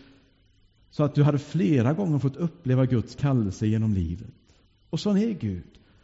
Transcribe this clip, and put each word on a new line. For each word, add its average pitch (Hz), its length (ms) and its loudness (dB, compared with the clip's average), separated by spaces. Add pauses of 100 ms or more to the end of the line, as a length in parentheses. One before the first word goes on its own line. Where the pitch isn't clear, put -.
(920)
sa - 140 -2
att 143 100 -2
du 147 80 4
hade 143 160 4
flera 147 540 2
gånger 160 260 0
fått 135 180 -2
uppleva 131 500 0
Guds 120 280 -2
kallelse 113 520 0
genom 110 280 0
livet. 87 400 -4 (560)
Och 165 100 -4
sån 208 160 0
är 220 160 0
Gud. 101 460 -8 (260)